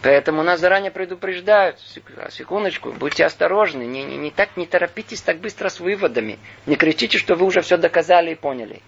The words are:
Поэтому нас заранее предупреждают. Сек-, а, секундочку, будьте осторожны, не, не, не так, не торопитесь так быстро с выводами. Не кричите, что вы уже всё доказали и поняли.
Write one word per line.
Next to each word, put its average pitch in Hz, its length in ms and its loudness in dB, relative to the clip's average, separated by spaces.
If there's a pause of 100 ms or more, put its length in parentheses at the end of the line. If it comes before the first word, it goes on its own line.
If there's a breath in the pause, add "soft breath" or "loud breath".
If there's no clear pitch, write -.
Поэтому 143 420 4
нас 175 160 2
заранее 190 320 2
предупреждают. 185 880 0
Сек-, - 380 -20
а, - 140 -10
секундочку, - 600 -6
будьте 139 320 -2
осторожны, 170 600 0
не, 131 200 -8
не, 139 140 -10
не 147 140 -8
так, - 260 -2
не 175 80 -4
торопитесь 175 560 -4
так 170 160 -2
быстро 196 320 -8
с - 100 -12
выводами. 156 580 -2 (280 loud breath)
Не 147 100 2
кричите, 160 420 0
что - 180 2
вы 175 100 2
уже 185 160 2
всё 175 160 2
доказали 170 540 4
и 156 40 -6
поняли. 117 520 -8